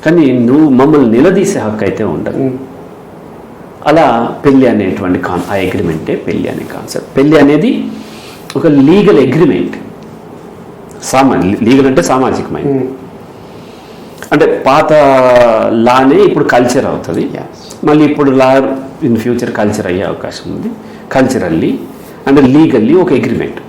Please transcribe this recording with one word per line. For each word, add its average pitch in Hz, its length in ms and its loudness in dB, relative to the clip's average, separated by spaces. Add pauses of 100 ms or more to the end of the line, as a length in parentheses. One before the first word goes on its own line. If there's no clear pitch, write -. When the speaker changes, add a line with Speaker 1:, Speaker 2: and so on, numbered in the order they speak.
Speaker 1:
కానీ 156 260 4
నువ్వు 127 380 2
మమ్మల్ని 135 420 4
నిలదీసే 170 480 2
హక్కు 107 260 -6
అయితే 95 180 -4
ఉండదు. 80 340 -6
Speaker 2:
Hmm. 135 140 -2 (1300)
Speaker 1:
అలా 131 500 2 (100)
పెళ్లి 131 220 4
అనేటువంటి 95 520 -2
కాన్-, 87 320 -6
ఆ - 20 -4
అగ్రిమెంటే 87 640 -4
పెళ్లి 80 340 -6
అనే - 140 -8
కాన్సెప్ట్. - 540 -10
పెళ్లి 147 220 4
అనేది 151 480 2 (680)
ఒక 165 120 0
లీగల్ 147 600 4
అగ్రిమెంట్, 156 480 0 (1300)
సామా-, 123 600 0
లీగల్ 135 220 4
అంటే 131 160 2
సామాజికమైన. 131 640 -2
Speaker 2:
Hmm. 135 180 -2 (1500)
Speaker 1:
అంటే 151 360 2
పాత 151 260 2 (800)
లానే 127 420 4
ఇప్పుడు 175 280 2
కల్చర్ 127 420 0
అవుతుంది. - 360 -6
Speaker 2:
Yes. - 680 -8
Speaker 1:
మళ్ళీ 151 160 4
ఇప్పుడు 143 260 2
లా 131 460 2 (280)
in 120 100 2
future 117 360 -4
కల్చర్ 104 360 -2
అయ్యే 92 160 -2
అవకాశం - 480 -8
ఉంది. 85 160 -8 (500)
Culturally 160 560 0 (560)
and 139 280 4
legally 151 440 2
ఒక 156 120 0
అగ్రిమెంట్. 113 540 -4